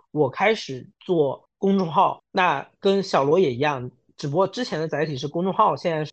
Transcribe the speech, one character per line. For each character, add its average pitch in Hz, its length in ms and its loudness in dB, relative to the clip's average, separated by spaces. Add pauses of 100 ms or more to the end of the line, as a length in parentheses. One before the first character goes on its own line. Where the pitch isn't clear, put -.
(120)
我 147 180 2
开 208 240 0
始 131 340 -10 (120)
做 147 480 0 (120)
公 196 180 2
众 180 120 0
号。 165 420 0
那 165 360 0 (120)
跟 196 240 2
小 170 200 2
罗 156 160 4
也 151 140 2
一 117 60 -6
样， 135 320 -2 (260)
只 156 100 -8
不 143 80 -4
过 190 120 2
之 240 180 -6
前 170 140 -6
的 160 80 -4
载 156 180 -2
体 156 100 -6
是 143 120 -6
公 247 160 -4
众 - 100 -2
号， 196 220 2
现 165 200 -2
在 156 80 -2
是 147 100 -10